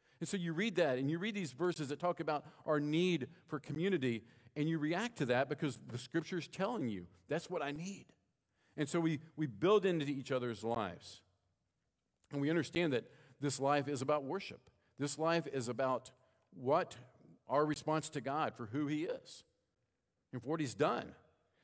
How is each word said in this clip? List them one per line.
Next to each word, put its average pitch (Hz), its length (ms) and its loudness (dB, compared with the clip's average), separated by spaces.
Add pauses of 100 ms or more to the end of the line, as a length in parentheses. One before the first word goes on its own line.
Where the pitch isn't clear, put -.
(200)
And 170 100 -4
so 202 80 0
you 170 160 -2
read 190 220 0
that, 139 240 4
and 139 100 2
you 165 80 2
read 208 160 -2
these 175 180 -2
verses 156 380 0
that 143 100 -4
talk 175 200 0
about 147 260 -2 (200)
our 151 140 4
need 156 480 2 (200)
for 147 120 -4
community, 143 640 0 (320)
and 151 140 0
you 165 80 2
react 175 400 0
to 147 80 0
that 123 240 4
because 147 380 -2
the 120 100 -8
Scripture's 165 500 -4
telling 190 400 -2
you, 90 200 -6 (200)
"That's 160 220 -2
what 170 140 -2
I 143 80 -4
need." 175 340 -10 (720)
And 151 100 0
so 170 120 2
we, 160 200 2 (160)
we 156 120 -2
build 170 360 4
into 170 220 2
each 139 260 -4
other's 120 320 -2
lives. 110 580 -2 (1120)
And 143 80 -2
we 143 120 2
understand 165 420 2
that 113 120 2 (360)
this 139 180 0
life 139 280 4
is 135 160 -2
about 147 220 2
worship. - 440 -8 (300)
This 143 180 -2
life 165 340 2
is 123 180 -2
about 127 420 0 (420)
what 147 420 0 (540)
our 143 160 4
response 151 440 0
to 143 120 -6
God 135 340 -2
for 117 120 -8
who 139 180 -2
He 151 200 -2
is - 380 -8 (880)
and 123 100 -8
for 120 80 -8
what 160 100 0
He's 139 160 -2
done. - 380 0 (500)